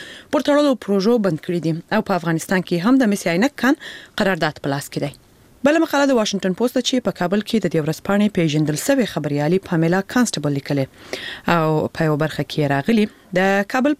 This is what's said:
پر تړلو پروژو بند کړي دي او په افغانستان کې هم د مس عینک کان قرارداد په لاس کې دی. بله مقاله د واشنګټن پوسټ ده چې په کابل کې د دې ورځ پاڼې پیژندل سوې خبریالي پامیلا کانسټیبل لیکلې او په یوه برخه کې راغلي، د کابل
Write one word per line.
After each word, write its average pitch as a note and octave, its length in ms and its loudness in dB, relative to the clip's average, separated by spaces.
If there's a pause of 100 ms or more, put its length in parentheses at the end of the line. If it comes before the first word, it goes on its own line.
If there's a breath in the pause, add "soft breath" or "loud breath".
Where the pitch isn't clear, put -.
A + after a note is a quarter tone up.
(340 loud breath)
پر C4 120 2
تړلو C#4+ 380 4
پروژو G3+ 400 2
بند D#3+ 220 0
کړي F3 180 -2
دي D#3+ 80 0 (240)
او G#3 100 0
په F#3 140 0
افغانستان E3+ 480 -2
کې F3 180 -2
هم C4 140 4
د G#3 160 2
مس F3 160 -2
عینک A3 320 0
کان C#4+ 180 2 (380 loud breath)
قرارداد E3 440 0
په C#3+ 80 -2
لاس - 220 -6
کې D3+ 100 -4
دی. C#3+ 140 -8 (480)
بله D#4 160 4
مقاله C#4+ 260 2
د C4+ 80 2
واشنګټن G3 420 0
پوسټ A#3 180 -2
ده B3 120 0
چې B3+ 180 -2
په F#3+ 100 -2
کابل F#3+ 320 0
کې A3 160 0
د E3+ 80 0
دې E3 120 2
ورځ D#3 220 -2
پاڼې G3+ 300 2
پیژندل D#3 460 2
سوې C#4 320 0
خبریالي D3 520 0
پامیلا E3+ 340 2 (120)
کانسټیبل D3+ 460 0
لیکلې C#3 280 -2 (680 loud breath)
او D#3 400 0
په D#3+ 120 0
یوه D3+ 140 0
برخه D3 220 -4
کې D3 280 -2
راغلي، G#3 320 2 (340)
د G3 360 2
کابل C#4 260 0